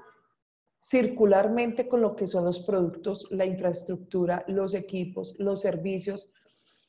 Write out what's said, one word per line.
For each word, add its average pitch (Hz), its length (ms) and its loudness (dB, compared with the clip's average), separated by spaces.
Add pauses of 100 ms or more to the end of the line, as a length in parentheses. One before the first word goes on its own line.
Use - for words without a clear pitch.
(800)
circularmente 226 1080 4
con 240 120 4
lo 208 140 2
que 190 140 -2
son 180 160 0
los 175 160 0
productos, 185 720 -2
la 190 120 0
infraestructura, 180 1000 -2
los 196 280 -2
equipos, 185 640 -6
los 196 220 -2
servicios. 190 720 -4 (580)